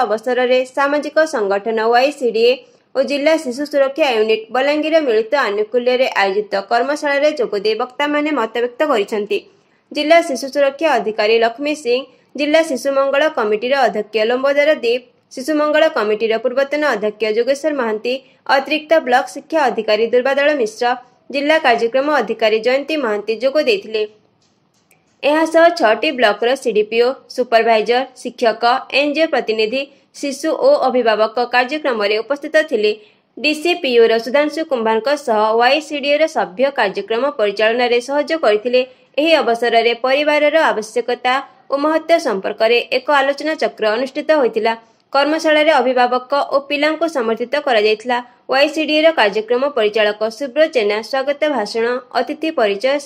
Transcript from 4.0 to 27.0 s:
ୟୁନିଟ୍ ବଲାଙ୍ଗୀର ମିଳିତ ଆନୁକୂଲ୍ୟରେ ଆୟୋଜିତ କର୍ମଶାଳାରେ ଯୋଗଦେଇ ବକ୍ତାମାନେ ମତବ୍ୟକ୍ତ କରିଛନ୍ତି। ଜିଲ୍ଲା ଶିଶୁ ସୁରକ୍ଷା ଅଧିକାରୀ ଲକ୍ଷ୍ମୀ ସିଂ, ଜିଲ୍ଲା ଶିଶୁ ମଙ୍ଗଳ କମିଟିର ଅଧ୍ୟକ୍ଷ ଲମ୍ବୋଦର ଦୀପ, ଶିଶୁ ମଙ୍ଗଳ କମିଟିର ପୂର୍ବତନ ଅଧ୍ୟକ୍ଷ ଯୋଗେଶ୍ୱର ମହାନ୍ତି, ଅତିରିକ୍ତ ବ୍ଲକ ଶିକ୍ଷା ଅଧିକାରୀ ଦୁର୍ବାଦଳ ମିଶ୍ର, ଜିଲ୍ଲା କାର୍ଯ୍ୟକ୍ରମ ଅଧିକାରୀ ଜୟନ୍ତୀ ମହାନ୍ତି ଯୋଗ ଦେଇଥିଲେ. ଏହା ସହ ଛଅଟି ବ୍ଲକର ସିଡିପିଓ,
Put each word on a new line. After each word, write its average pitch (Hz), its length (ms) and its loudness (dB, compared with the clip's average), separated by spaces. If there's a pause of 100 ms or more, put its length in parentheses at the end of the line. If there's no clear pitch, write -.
ୟୁନିଟ୍ 220 400 0
ବଲାଙ୍ଗୀର 302 480 0
ମିଳିତ 226 400 0
ଆନୁକୂଲ୍ୟରେ 240 720 0
ଆୟୋଜିତ 202 400 0 (140)
କର୍ମଶାଳାରେ 285 640 0
ଯୋଗଦେଇ 214 500 -2
ବକ୍ତାମାନେ 294 480 -2
ମତବ୍ୟକ୍ତ 240 560 -4
କରିଛନ୍ତି। 208 520 -2 (540)
ଜିଲ୍ଲା 302 300 4
ଶିଶୁ 269 260 -6
ସୁରକ୍ଷା 285 460 0
ଅଧିକାରୀ 214 440 0
ଲକ୍ଷ୍ମୀ 269 360 -2
ସିଂ, 247 260 -2 (340)
ଜିଲ୍ଲା 294 280 2
ଶିଶୁ 277 320 -6
ମଙ୍ଗଳ 277 280 2 (120)
କମିଟିର 220 480 -2
ଅଧ୍ୟକ୍ଷ 214 420 -2
ଲମ୍ବୋଦର 277 540 2
ଦୀପ, 240 240 -2 (300)
ଶିଶୁ 269 220 -6
ମଙ୍ଗଳ 302 340 2
କମିଟିର 220 500 -2
ପୂର୍ବତନ 269 480 -2
ଅଧ୍ୟକ୍ଷ 214 380 -2 (120)
ଯୋଗେଶ୍ୱର 269 380 0
ମହାନ୍ତି, 226 380 -4 (340)
ଅତିରିକ୍ତ 285 540 0
ବ୍ଲକ 254 280 2
ଶିକ୍ଷା 302 340 -4
ଅଧିକାରୀ 214 440 0
ଦୁର୍ବାଦଳ 262 480 2
ମିଶ୍ର, 240 300 -4 (460)
ଜିଲ୍ଲା 285 280 2
କାର୍ଯ୍ୟକ୍ରମ 262 540 0
ଅଧିକାରୀ 220 480 0
ଜୟନ୍ତୀ 277 360 -2
ମହାନ୍ତି 220 400 -4
ଯୋଗ 262 260 -2
ଦେଇଥିଲେ. 214 400 -2 (1200)
ଏହା 302 220 2
ସହ 330 200 4 (100)
ଛଅଟି 240 360 2
ବ୍ଲକର 233 440 0
ସିଡିପିଓ, 226 520 0 (220)